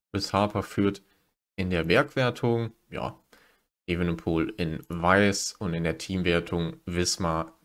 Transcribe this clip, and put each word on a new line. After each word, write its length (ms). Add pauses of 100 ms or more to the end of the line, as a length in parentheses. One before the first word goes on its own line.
(100)
Chris 220
Harper 300
führt 400 (540)
in 140
der 140
Bergwertung, 880 (180)
ja, 280 (680)
Evenepoel 720
in 320
weiß 720
und 160
in 100
der 140
Teamwertung 840
Wismar 800